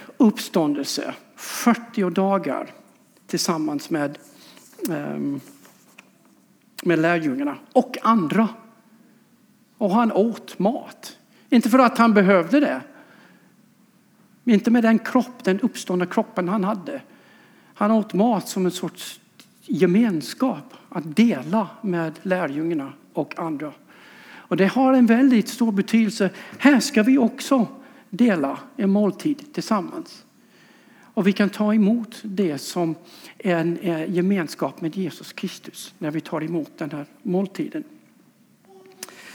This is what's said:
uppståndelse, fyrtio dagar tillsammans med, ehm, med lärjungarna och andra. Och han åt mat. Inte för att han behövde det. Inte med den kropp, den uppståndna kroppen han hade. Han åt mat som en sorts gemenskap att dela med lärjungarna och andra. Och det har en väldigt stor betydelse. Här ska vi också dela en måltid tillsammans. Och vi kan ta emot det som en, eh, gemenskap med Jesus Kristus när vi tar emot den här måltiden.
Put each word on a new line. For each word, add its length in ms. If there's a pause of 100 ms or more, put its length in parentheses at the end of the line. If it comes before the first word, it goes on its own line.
(180)
uppståndelse, 1000 (200)
fyrtio 720
dagar 640 (540)
tillsammans 600
med, 280 (720)
ehm, 500 (1400)
med 160
lärjungarna 580 (160)
och 280
andra. 480 (1300)
Och 140
han 200
åt 480
mat. 580 (320)
Inte 200
för 100
att 180
han 160
behövde 460
det. 220 (1600)
Inte 280
med 120
den 160
kropp, 440
den 160
uppståndna 460
kroppen 440
han 140
hade. 380 (720)
Han 180
åt 220
mat 360
som 160
en 60
sorts 480 (460)
gemenskap 1080 (160)
att 260
dela 540 (120)
med 400
lärjungarna 720 (200)
och 260
andra. 340 (580)
Och 260
det 80
har 280
en 120
väldigt 440
stor 220
betydelse. 580 (280)
Här 220
ska 240
vi 140
också 500 (420)
dela 500 (180)
en 120
måltid 640
tillsammans. 720 (760)
Och 260
vi 60
kan 160
ta 240
emot 500
det 340
som 380 (420)
en, 400
eh, 360
gemenskap 680
med 160
Jesus 360
Kristus 640
när 120
vi 100
tar 220
emot 340
den 140
här 140 (180)
måltiden. 600 (1500)